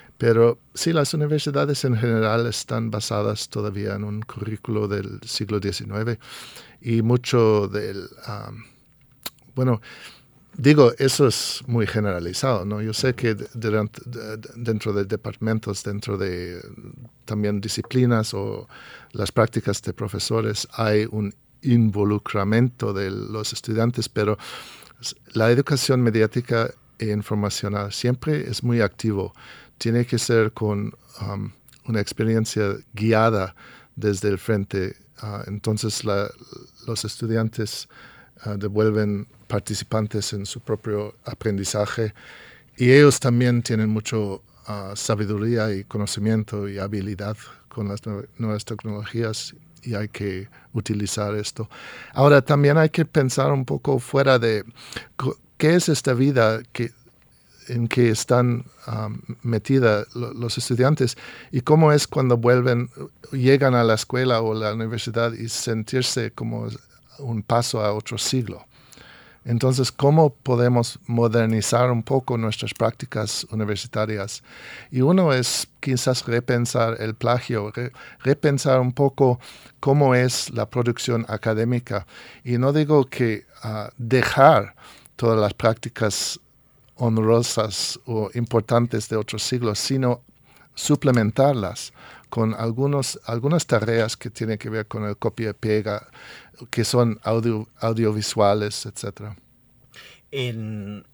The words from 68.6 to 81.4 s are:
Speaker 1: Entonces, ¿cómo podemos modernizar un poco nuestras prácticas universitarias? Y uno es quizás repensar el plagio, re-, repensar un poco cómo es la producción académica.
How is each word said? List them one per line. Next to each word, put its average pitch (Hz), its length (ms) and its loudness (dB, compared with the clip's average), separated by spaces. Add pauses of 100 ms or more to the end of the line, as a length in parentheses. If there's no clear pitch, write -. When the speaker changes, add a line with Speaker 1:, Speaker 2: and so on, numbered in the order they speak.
Speaker 1:
Entonces, 127 460 0
¿cómo 151 400 4
podemos 123 800 0
modernizar 117 840 2
un 117 140 -2
poco 123 340 -2
nuestras 110 360 -6
prácticas 110 760 -4
universitarias? 107 920 -6 (480)
Y 127 80 0
uno 165 320 4
es - 340 0 (140)
quizás 127 460 0
repensar 120 720 0
el 110 160 -6
plagio, 117 560 -2
re-, 123 180 -8 (300)
repensar 135 580 2
un 127 140 0
poco 131 480 2 (400)
cómo 139 340 4
es 123 360 0
la 110 200 -4
producción 117 580 -2
académica. 113 800 -2 (380)